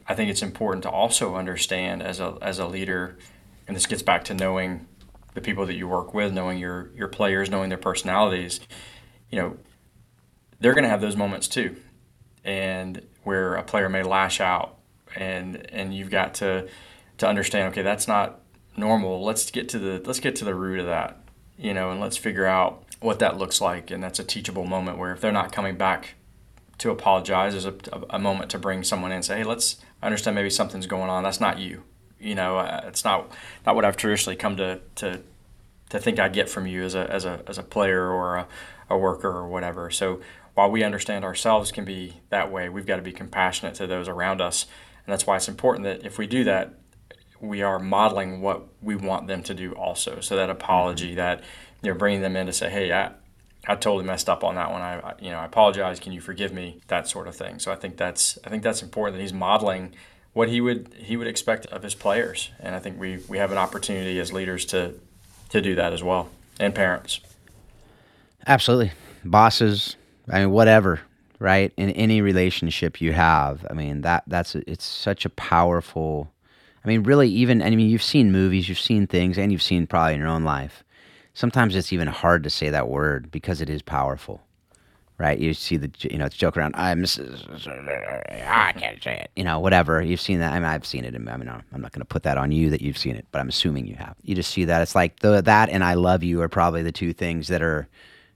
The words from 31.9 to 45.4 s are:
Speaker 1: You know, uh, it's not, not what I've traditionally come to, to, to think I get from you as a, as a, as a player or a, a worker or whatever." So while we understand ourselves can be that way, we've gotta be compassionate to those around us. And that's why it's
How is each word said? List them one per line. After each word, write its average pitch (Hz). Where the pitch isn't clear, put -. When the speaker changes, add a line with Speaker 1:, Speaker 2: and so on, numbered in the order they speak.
Speaker 1:
You 107
know, 92
uh, -
it's -
not, 98
not 104
what 110
I've 101
traditionally 104
come 104
to, 92
to, 90
to 104
think 107
I 95
get 95
from 95
you 92
as 92
a, 92
as 92
a, 85
as 95
a 90
player 92
or 90
a, 90
a 98
worker 95
or 90
whatever." 87
So 92
while 101
we 110
understand 101
ourselves 104
can 101
be 92
that 98
way, 92
we've 95
gotta 92
be 90
compassionate 92
to 98
those 90
around 92
us. 87
And 101
that's 95
why 98
it's -